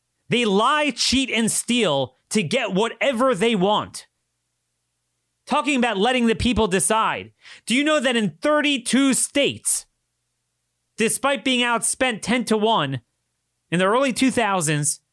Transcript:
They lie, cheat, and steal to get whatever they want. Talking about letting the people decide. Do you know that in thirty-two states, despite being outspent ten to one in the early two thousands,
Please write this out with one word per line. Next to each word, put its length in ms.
They 160
lie, 460
cheat, 380
and 220
steal 640
to 120
get 300
whatever 640
they 200
want. 520
Talking 320
about 200
letting 280
the 80
people 340
decide. 680
Do 80
you 80
know 160
that 160
in 260
thirty-two 720
states, 720
despite 460
being 160
outspent 640
ten 240
to 120
one 440
in 80
the 80
early 280
two 180
thousands, 720